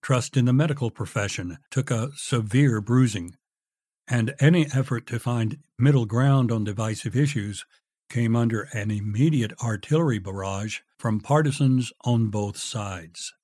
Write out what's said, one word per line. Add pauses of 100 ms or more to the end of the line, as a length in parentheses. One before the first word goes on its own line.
Trust
in
the
medical
profession (140)
took
a
severe
bruising, (720)
and
any
effort
to
find (200)
middle
ground
on
divisive
issues (440)
came
under (120)
an
immediate (100)
artillery
barrage (180)
from
partisans (140)
on
both
sides. (100)